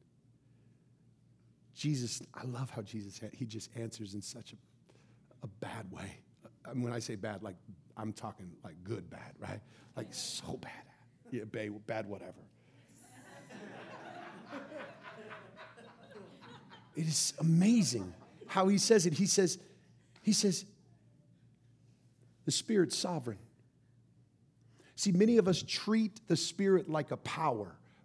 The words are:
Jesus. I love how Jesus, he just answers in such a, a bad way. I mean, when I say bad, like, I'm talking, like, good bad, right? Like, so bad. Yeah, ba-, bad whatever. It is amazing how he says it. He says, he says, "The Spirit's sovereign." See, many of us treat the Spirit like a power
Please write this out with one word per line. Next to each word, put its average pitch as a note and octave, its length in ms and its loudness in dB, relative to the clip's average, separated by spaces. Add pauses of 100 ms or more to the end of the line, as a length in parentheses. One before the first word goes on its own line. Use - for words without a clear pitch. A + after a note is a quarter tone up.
(1700)
Jesus. C3+ 480 -2 (120)
I - 100 -12
love B2+ 260 -6
how A2+ 120 -8
Jesus, G2+ 400 -10 (100)
he B2 140 -8
just A2 300 -10
answers A2 400 -8
in G2+ 60 -6
such - 300 -14
a, A2 60 -20 (880)
a - 40 -10 (140)
bad G#2 300 -8
way. F2+ 280 -12 (460)
I B2 80 -10
mean, B2 100 -2
when A#2+ 100 -2
I A#2 60 -4
say A2+ 160 -8
bad, G2+ 260 -8
like, G2+ 140 -10 (400)
I'm A2 180 -6
talking, G2 380 -12 (120)
like, E2 200 -16
good G2 260 -8
bad, - 300 -16
right? G#2 200 -10 (360)
Like, - 180 -10
so - 440 -8
bad. - 140 -14 (600)
Yeah, A2+ 200 -6
ba-, G#2+ 200 -6 (160)
bad A2 200 -4
whatever. F#2 260 -10 (4000)
It D#3+ 120 -2
is - 320 0
amazing E3 720 6 (340)
how F#3+ 200 4
he G3+ 100 6
says G#3 280 8
it. F3 80 4
He F#3+ 140 4
says, - 320 4 (640)
he G#3+ 100 6
says, - 320 2 (1800)
"The D3 60 0
Spirit's - 460 2
sovereign." B2 400 -4 (1600)
See, - 160 2
many A3 260 8
of F#3+ 100 8
us F#3 140 4
treat - 680 0
the E3+ 80 4
Spirit F#3+ 540 4
like D3+ 220 0
a B2+ 60 -2
power A#2 580 -2 (300)